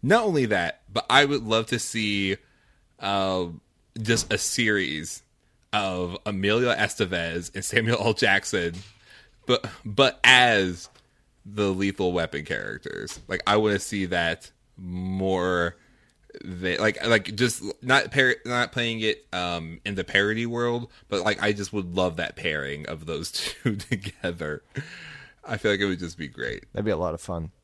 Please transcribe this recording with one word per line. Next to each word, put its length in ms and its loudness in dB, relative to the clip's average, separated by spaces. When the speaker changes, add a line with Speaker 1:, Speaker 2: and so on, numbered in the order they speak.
Speaker 1:
Not 220 6
only 220 2
that, 360 0
but 180 -2
I 140 8
would 200 0
love 220 2
to 120 -2
see, 580 0
uh, 460 0
just 320 0
a 60 0
series 840 -2
of 520 -2
Emilio 500 0
Estevez 800 -2
and 100 -8
Samuel 360 0
L. 140 2
Jackson, 600 2
but, 180 2
but 400 2
as 640 6
the 260 0
Lethal 400 0
Weapon 320 -2
characters. 840 -8
Like, 180 -4
I 100 4
wanna 220 4
see 280 -2
that 440 -2
more 1000 0
than, 340 -4
like, 280 0
like, 280 2
just 280 0
not 300 2
par-, 320 4
not 280 -2
playing 280 -2
it, 320 -2
um, 520 -4
in 100 -6
the 100 -4
parody 420 2
world, 440 -4
but, 140 -2
like, 200 0
I 100 4
just 200 -4
would 240 -4
love 200 2
that 200 -4
pairing 500 -4
of 200 -10
those 260 -6
<laughs> 0 -
two 440 -4
together. 840 -6
I 120 -6
feel 160 0
like 80 0
it 60 2
would 120 -2
just 200 -10
be 100 -8
great. 440 -8
Speaker 2:
That'd 120 -4
be 80 0
a 40 0
lot 180 -2
of 60 -10
fun. 300 -6